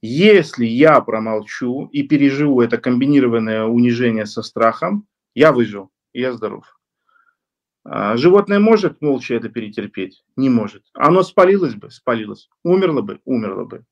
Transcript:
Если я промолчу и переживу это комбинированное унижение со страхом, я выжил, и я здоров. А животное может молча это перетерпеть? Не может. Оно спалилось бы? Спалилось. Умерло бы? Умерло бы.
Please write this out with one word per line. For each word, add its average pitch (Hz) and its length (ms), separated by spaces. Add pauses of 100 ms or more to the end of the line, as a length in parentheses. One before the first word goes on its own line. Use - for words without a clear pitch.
Если 156 640
я 131 360
промолчу 110 840
и 143 160
переживу 143 580
это 117 160
комбинированное 120 880
унижение 117 600
со 104 180
страхом, 165 600 (300)
я 147 160
выжил, 104 400 (220)
и 120 80
я 127 100
здоров. 107 480 (1040)
А 104 320
животное 202 440
может 214 420
молча 131 340
это 113 140
перетерпеть? 104 760 (140)
Не 135 120
может. 113 440
Оно 175 300
спалилось 180 520
бы? - 160
Спалилось. 107 580 (140)
Умерло 175 380
бы? - 240
Умерло 98 400
бы. - 260